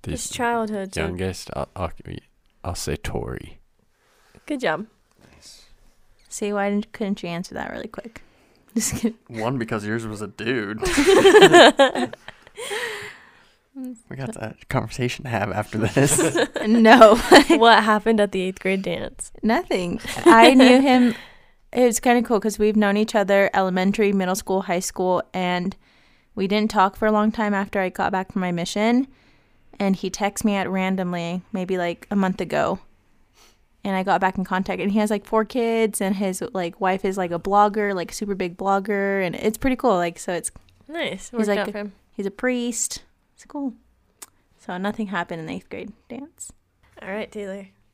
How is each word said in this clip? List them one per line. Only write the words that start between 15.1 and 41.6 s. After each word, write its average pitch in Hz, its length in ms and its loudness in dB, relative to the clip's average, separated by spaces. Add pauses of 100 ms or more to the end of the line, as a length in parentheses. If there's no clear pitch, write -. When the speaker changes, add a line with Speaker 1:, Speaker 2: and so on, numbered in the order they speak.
Speaker 4:
to - 60 -12
have 101 220 -2
after 107 260 -6
this. 131 420 2 (340)
<laughs> - 140 -6
Speaker 3:
No. 226 480 10
<laughs> 277 340 6
Speaker 2:
What 226 340 6
happened 214 360 2
at 208 120 2
the 190 100 -4
eighth 185 180 -6
grade 190 220 -2
dance? - 500 -10 (100)
Speaker 3:
Nothing. 214 580 -2 (260)
I 233 280 8
knew 254 280 8
him. 254 340 4 (560)
It 247 140 2
was 226 160 0
kinda 240 260 4
cool 220 120 2
'cause 208 200 -4
we've 208 160 2
known 208 220 2
each 220 180 0
other 196 380 2
elementary, 190 580 0
middle 190 240 0
school, 190 280 -4
high 180 180 -2
school, 185 420 -2 (100)
and 180 420 -4 (600)
we 196 120 -4
didn't 208 240 0
talk 196 260 2
for - 100 -2
a 214 40 2
long 214 200 2
time 208 220 -4
after 202 260 -4
I 185 100 -2
got 190 220 -4
back 190 220 -6
from 190 80 -4
my 180 100 -4
mission. 214 560 -2 (720)
And 196 160 0
he 185 160 -8
texted 208 340 -6
me 202 100 0
at 190 140 -4
randomly, 180 720 -4 (100)
maybe, 185 260 -4
like, 175 340 -6
a 208 40 -4
month 190 240 0
ago. 170 400 -2 (1040)
And 196 120 -4
I 190 80 -2
got 185 180 0
back 190 160 -2
in 185 60 -4
contact. 185 360 -4
And 190 120 -2
he 214 80 2
has, 214 100 0
like, 208 160 -4
four 220 180 0
kids, 226 580 -2
and 196 140 -2
his, 190 280 -6 (100)
like, 175 260 -8
wife 190 240 -2
is, 190 140 -2
like, 180 140 -4
a 170 80 -4
blogger, 202 560 2
like, 170 160 -8
super 202 240 -6
big 185 220 -6
blogger, 196 680 -2
and 175 100 -6
it's 220 220 -4
pretty 262 180 0
cool. 240 200 0
Like, 175 240 -2
so - 140 -8
it's 165 180 -6 (360)
Speaker 2:
Nice. 277 440 -10
Speaker 3:
he's 247 80 -8
Speaker 2:
Worked 214 80 0
Speaker 3:
like 202 120 0
Speaker 2:
out 196 100 -4